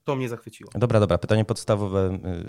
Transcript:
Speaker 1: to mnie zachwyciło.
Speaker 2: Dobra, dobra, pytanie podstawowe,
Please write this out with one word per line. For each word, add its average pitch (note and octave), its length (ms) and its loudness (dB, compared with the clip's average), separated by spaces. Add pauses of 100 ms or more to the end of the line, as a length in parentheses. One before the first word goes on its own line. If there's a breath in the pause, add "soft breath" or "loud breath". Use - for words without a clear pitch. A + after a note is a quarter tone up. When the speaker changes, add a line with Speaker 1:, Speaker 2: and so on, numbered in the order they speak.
Speaker 1:
to C#3+ 120 -2
mnie B2+ 140 -4
zachwyciło. - 460 -14
Speaker 2:
Dobra, A2+ 240 2
dobra, G2 180 4
pytanie G#2+ 280 2
podstawowe, F#2+ 760 0 (300)